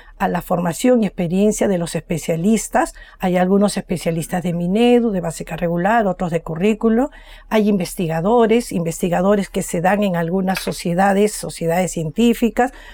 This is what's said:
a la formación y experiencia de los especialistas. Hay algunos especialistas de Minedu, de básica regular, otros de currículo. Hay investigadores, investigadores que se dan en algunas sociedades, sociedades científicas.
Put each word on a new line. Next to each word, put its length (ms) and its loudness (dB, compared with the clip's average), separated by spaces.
a 100 -2
la 120 -2
formación 640 2
y 40 0
experiencia 600 0
de 120 0
los 180 -4
especialistas. 1000 -2
Hay 200 0
algunos 380 2
especialistas 680 -4
de 80 -2
Minedu, 580 2
de 100 -2
básica 360 -8
regular, 500 0
otros 240 -2
de 120 -2
currículo. 680 0
Hay 200 2
investigadores, 1000 2
investigadores 760 0
que 140 -4
se 180 -4
dan 240 2
en 100 0
algunas 460 -2
sociedades, 720 0
sociedades 580 -4
científicas. 840 0